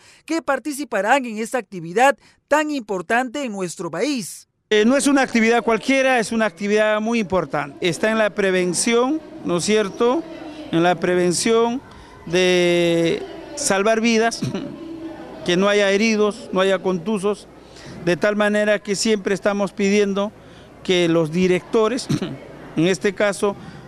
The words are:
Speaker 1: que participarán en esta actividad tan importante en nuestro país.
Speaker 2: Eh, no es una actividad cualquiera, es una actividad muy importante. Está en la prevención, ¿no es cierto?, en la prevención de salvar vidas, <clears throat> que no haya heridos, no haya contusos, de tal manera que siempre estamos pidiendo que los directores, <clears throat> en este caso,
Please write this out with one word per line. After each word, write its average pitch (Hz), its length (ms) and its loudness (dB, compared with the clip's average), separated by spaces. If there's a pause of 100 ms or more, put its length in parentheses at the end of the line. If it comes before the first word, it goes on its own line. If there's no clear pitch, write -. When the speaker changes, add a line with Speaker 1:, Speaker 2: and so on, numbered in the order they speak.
(260)
Speaker 1:
que 320 160 -4
participarán 262 840 -2
en 220 120 -8
esta 226 220 -4
actividad 202 580 0 (320)
tan 302 220 2
importante 233 720 -4
en 240 80 -6
nuestro 185 400 -6
país. 220 580 -6 (260)
Speaker 2:
Eh, 214 100 4
no 262 120 4
es 269 80 2
una 285 160 4
actividad 233 400 4
cualquiera, 262 560 2
es 220 140 -2
una 220 160 0
actividad 214 520 2
muy 226 200 0
importante. 151 580 -2 (100)
Está 175 220 0
en 220 80 0
la 214 140 2
prevención, 208 880 0 (240)
¿no 170 120 -2
es 160 80 -4
cierto?, 220 580 0 (480)
en 165 100 2
la 175 140 4
prevención 185 840 0 (460)
de 175 960 2 (320)
salvar 220 480 0
vidas, 226 400 0 (520)
<clears throat> - 520 -14
que 175 120 0
no 196 120 2
haya 202 220 2
heridos, 208 600 2
no 185 80 0
haya 190 200 2
contusos, 190 680 -2 (560)
de 170 140 0
tal 208 180 2
manera 208 440 2
que 202 160 -4
siempre 208 400 0
estamos 202 380 -2
pidiendo 202 580 0 (520)
que 175 240 2
los 165 240 2
directores, 185 760 0 (340)
<clears throat> - 340 -16
en 156 120 2
este 190 260 0
caso, 202 420 0 (320)